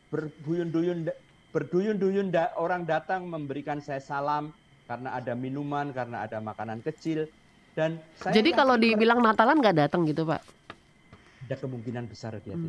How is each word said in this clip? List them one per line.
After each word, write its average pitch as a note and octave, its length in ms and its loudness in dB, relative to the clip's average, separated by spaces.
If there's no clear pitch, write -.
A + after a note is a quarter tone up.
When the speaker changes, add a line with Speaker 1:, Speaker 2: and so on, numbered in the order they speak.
Speaker 1:
berduyun-duyun, E3 960 -2
berduyun-duyun G3 800 0
da-, E3+ 240 2
orang F3 300 -2
datang E3 420 -2
memberikan D3 540 -6
saya C#3+ 180 -8
salam D3 540 -4
karena B2 320 -8
ada B2 180 -6
minuman, C#3+ 560 -4
karena A#2+ 320 -6
ada A2 160 -8
makanan A2 460 -8
kecil. D#3 400 -4
Dan D#3+ 320 -2
saya G3 220 -2
Speaker 2:
Jadi A3 160 6
kalau C4 240 6
Speaker 1:
yakin A3+ 160 4
Speaker 2:
dibilang A3+ 280 6
Natalan A#3 380 6
nggak G3+ 220 6
datang D#3+ 260 2
gitu, D3+ 180 0
Pak? D#3+ 200 -2
Speaker 1:
Ada B2+ 140 -6
kemungkinan B2 480 -8
besar A2 300 -12
dia G2+ 160 -12
tidak E3+ 180 -6